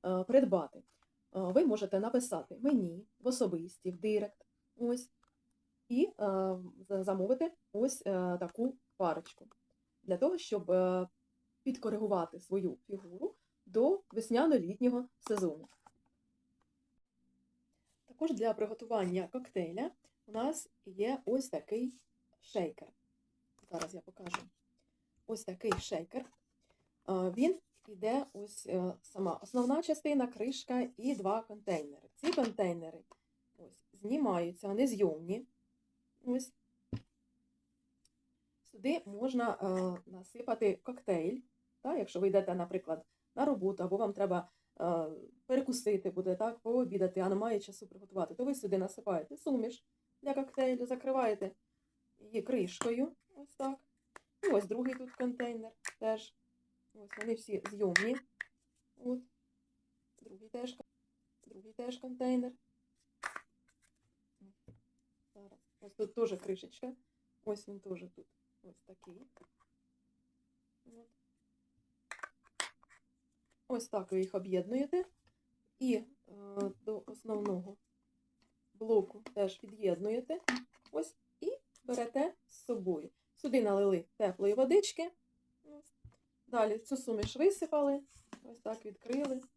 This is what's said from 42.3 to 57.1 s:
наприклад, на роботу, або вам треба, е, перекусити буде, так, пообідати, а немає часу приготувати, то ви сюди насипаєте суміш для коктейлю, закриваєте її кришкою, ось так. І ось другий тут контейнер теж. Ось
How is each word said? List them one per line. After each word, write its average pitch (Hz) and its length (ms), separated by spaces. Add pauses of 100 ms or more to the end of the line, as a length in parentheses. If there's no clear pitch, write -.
наприклад, 180 500 (300)
на 262 100
роботу, 196 380
або 185 140
вам 208 160
треба, 180 360 (320)
е, 165 280 (360)
перекусити 247 640
буде, 185 240
так, 226 240
пообідати, 190 600
а 185 100
немає 208 300
часу 202 280
приготувати, 190 480
то 247 100
ви 277 100
сюди 190 220
насипаєте 185 600
суміш 247 480 (360)
для 277 120
коктейлю, 262 520
закриваєте 247 640 (680)
її 214 220
кришкою, 233 760 (200)
ось 285 200
так. 269 240 (640)
І 403 40
ось 208 180
другий 247 300
тут 254 160
контейнер 240 600 (280)
теж. 220 360 (580)
Ось 208 240